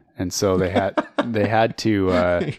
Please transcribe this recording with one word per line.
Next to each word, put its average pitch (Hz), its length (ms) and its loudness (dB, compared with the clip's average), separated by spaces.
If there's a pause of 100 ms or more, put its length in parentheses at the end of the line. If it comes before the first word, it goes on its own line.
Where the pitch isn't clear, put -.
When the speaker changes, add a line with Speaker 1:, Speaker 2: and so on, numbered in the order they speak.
(160)
Speaker 1:
And 92 160 -6
so 95 240 2
they 92 140 0
had, 95 240 -2 (200)
Speaker 2:
<laughs> - 100 -2
Speaker 1:
they 110 240 -2
had 113 300 2
to, 98 320 2
uh, 90 480 2